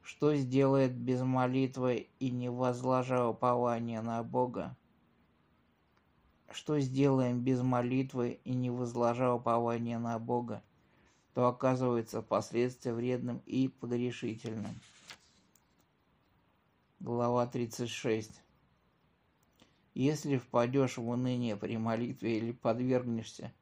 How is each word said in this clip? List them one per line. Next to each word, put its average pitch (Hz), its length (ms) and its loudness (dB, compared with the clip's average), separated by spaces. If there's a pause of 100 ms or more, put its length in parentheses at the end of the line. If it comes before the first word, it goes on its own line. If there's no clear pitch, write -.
Что 151 340 2
сделает 135 580 4
без 123 280 0
молитвы 127 960 0
и 131 120 -2
не 123 200 -4
возложа 127 760 0
упования 117 760 0
на 117 200 -4
Бога? 113 540 -2 (1700)
Что - 280 -2
сделаем 131 640 2
без 123 220 2
молитвы 127 800 0
и 127 80 -4
не 123 160 0
возложа 120 640 2
упования 117 680 0
на 117 200 -4
Бога, 117 440 -4 (680)
то 123 140 4
оказывается 123 760 0
впоследствии 120 680 -2
вредным 120 560 -2
и 131 220 0
погрешительным. 120 1120 -6 (2250)
Глава 120 460 0
тридцать 120 420 -4
шесть. 110 540 -4 (1500)
Если 143 420 0
впадёшь 123 600 2
в 117 100 -4
уныние 123 480 -2
при 110 220 -4
молитве 117 580 -2
или 113 160 -2
подвергнешься 123 1080 -2